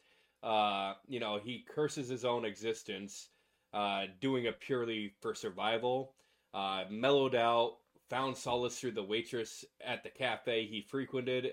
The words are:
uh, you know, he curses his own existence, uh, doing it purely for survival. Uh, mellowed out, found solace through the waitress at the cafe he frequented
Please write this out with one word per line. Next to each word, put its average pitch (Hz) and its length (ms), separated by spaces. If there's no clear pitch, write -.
uh, 104 500
you 131 120
know, 107 180
he 110 320
curses 147 380
his 123 160
own 120 220
existence, 101 800
uh, 101 300
doing 131 240
it 110 160
purely 117 580
for 110 160
survival. 117 800
Uh, 95 360
mellowed 131 460
out, 117 420
found 127 280
solace 123 420
through 123 120
the 104 120
waitress 110 600
at 120 180
the 110 60
cafe 113 560
he 104 160
frequented 127 720